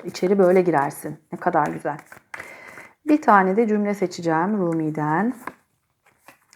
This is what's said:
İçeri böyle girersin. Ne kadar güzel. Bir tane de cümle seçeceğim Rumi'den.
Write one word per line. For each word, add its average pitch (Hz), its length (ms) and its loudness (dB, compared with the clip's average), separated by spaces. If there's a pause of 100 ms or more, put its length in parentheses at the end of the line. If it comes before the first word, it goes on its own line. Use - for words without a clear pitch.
İçeri 185 340 -2
böyle 185 240 6
girersin. 151 560 -2 (140)
Ne 170 60 -12
kadar 165 280 0
güzel. 160 300 -8 (1120)
Bir 302 140 4
tane 190 340 4
de 233 120 2
cümle 208 260 0
seçeceğim 180 640 -2
Rumi'den. 160 760 -2 (1200)